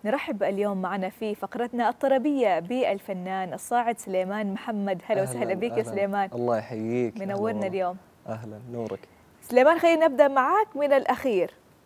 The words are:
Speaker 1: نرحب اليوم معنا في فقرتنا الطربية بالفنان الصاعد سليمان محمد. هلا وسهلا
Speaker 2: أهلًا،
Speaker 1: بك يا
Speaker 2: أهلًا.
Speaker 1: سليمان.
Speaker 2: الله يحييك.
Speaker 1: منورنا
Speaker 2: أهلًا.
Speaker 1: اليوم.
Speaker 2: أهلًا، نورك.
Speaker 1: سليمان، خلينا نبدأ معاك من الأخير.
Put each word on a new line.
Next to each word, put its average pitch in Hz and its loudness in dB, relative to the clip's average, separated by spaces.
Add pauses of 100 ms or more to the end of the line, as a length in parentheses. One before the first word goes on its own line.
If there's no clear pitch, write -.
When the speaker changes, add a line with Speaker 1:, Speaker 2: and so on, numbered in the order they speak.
Speaker 1:
نرحب 220 -2
اليوم 196 -2
معنا 185 -4
في 208 -6
فقرتنا 233 -4
الطربية 262 2
بالفنان 190 -4
الصاعد 233 -2
سليمان 196 -2
محمد. 196 -4
هلا 190 0
وسهلا 131 -4
Speaker 2:
أهلًا، 185 -2
Speaker 1:
بك 196 -4
يا - -8
Speaker 2:
أهلًا. 120 -2
Speaker 1:
سليمان. 196 -2
Speaker 2:
الله 120 0
يحييك. 113 -2
Speaker 1:
منورنا 202 -4
Speaker 2:
أهلًا. 196 -2
Speaker 1:
اليوم. 185 -2 (300)
Speaker 2:
أهلًا، 110 -10 (120)
نورك. 113 -6 (420)
Speaker 1:
سليمان، 277 6
خلينا 330 6
نبدأ 285 6
معاك 285 2
من 285 2
الأخير. 240 2 (320)